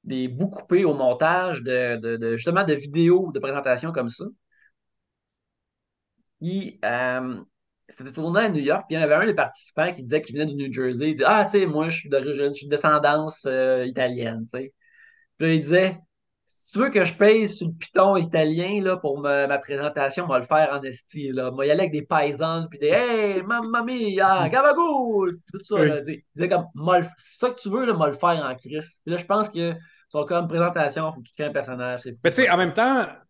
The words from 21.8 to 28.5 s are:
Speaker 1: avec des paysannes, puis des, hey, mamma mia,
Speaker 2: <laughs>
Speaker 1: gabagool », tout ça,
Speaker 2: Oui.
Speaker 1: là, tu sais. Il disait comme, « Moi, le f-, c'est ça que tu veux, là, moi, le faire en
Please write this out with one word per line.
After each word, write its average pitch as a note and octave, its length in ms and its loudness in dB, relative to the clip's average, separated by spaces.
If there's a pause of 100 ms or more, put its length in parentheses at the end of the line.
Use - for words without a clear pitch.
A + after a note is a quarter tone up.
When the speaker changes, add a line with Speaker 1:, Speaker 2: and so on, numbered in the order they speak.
Speaker 1:
avec E3+ 100 0
des D3 100 -4
paysannes, D#3+ 680 -2
puis D3 100 -18
des, D3 100 0
hey, G#3+ 540 2
mamma A#3 400 -2
mia, F#3+ 680 2
Speaker 2:
<laughs> - 20 -2
Speaker 1:
gabagool », B3+ 880 2 (120)
tout G3 120 -14
ça, G#3+ 120 -4
Speaker 2:
Oui. D#3 140 4
Speaker 1:
là, D3 100 -2
tu C#3 60 -10
sais. D3+ 200 -10 (100)
Il - 20 -14
disait F3 120 -2
comme, « F3 240 0
Moi, F3 260 2
le F3 60 0
f-, - 120 -16
c'est - 280 -6
ça B3 60 0
que - 100 -12
tu G3+ 80 -8
veux, B3 160 0
là, A3+ 80 2
moi, D#3+ 140 2
le C#3+ 60 0
faire E3 300 0
en B2+ 120 -6